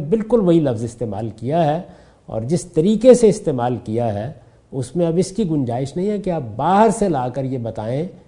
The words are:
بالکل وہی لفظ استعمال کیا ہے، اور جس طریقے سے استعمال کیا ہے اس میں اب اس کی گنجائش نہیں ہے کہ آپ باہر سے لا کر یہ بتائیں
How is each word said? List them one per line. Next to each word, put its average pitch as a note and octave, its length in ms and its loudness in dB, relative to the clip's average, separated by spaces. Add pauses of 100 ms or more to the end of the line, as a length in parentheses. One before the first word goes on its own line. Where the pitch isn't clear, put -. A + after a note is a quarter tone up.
بالکل A3 300 0
وہی F3 200 4
لفظ B2 240 0
استعمال A2+ 540 -6
کیا D#3 280 0
ہے، D3+ 140 0 (500)
اور A2 140 -6
جس D3+ 240 -2
طریقے A3 460 4
سے A#3 160 6
استعمال B2 540 0
کیا A2 300 -2
ہے G#2+ 180 -6 (400)
اس C3+ 240 -8
میں F3 120 0
اب E3 100 0
اس F#3 140 -2
کی G#3+ 180 -2
گنجائش C3 460 -2
نہیں F#3 140 -2
ہے G#3 100 -4
کہ F#3 120 -4
آپ D#3 120 -4 (120)
باہر F#3+ 340 4
سے G3 200 0
لا C3 200 -2
کر C3+ 140 -6
یہ C3 160 -4
بتائیں A2+ 460 -6 (220)